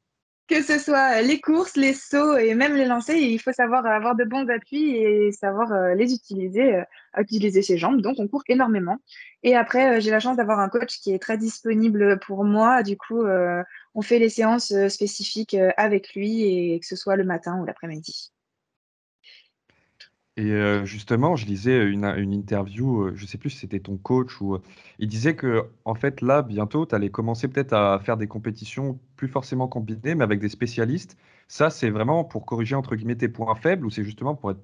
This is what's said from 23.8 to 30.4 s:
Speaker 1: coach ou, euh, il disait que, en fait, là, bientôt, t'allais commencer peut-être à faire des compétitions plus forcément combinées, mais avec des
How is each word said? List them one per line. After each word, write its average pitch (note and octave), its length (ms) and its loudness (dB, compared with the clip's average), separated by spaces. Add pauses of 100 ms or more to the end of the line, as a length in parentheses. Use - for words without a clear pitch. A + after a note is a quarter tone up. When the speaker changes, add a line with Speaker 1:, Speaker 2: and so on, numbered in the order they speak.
Speaker 1:
coach B2+ 440 -2
ou, G2 140 -4
euh, F#2 80 -6 (380)
il G#2+ 80 -4
disait A2+ 260 -2
que, A#2 300 -2 (200)
en A2+ 120 -4
fait, C3+ 240 -4
là, C3+ 220 2
bientôt, G#2+ 440 -4
t'allais G2+ 240 -2
commencer A2+ 380 -4
peut-être C3+ 240 -4
à G2+ 260 4
faire A2+ 180 -2
des G#2+ 120 -4
compétitions A#2+ 720 -10 (160)
plus C#3 100 -8
forcément C3 400 -4
combinées, A2+ 480 -6
mais D3+ 80 0
avec G#2 160 2
des G#2 100 -4